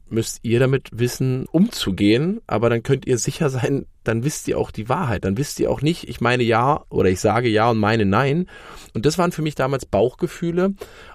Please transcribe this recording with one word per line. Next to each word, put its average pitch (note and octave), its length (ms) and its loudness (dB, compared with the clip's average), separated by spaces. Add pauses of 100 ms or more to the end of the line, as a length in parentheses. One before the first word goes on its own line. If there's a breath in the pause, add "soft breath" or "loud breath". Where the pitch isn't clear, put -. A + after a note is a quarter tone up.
(100)
müsst - 320 -4
ihr A#2 160 0
damit C3 340 0
wissen, B2+ 580 -2
umzugehen, D#3+ 960 2
aber A2+ 240 0
dann A#2 120 0
könnt C3+ 240 0
ihr B2 120 0
sicher - 320 -2
sein, C3 340 -2 (200)
dann A2+ 200 0
wisst - 240 -4
ihr - 80 -2
auch - 140 -2
die A2 180 -8
Wahrheit, D#3+ 380 -2
dann G2 100 0
wisst C#3+ 240 -4
ihr C#3+ 100 2
auch B2 120 -2
nicht, D#3+ 260 -2
ich - 140 -10
meine B2 220 2
ja A#2 440 2
oder F#2+ 220 2
ich F#2+ 100 0
sage A2+ 280 2
ja G#2+ 200 4
und A#2 80 2
meine G#2+ 300 2
nein. C#3 400 2 (480 loud breath)
Und G#2+ 100 -4
das D#3 140 2
waren F3 140 2
für D#3 100 -6
mich D3+ 120 -4
damals C3+ 300 -2
Bauchgefühle E3+ 880 0 (420 loud breath)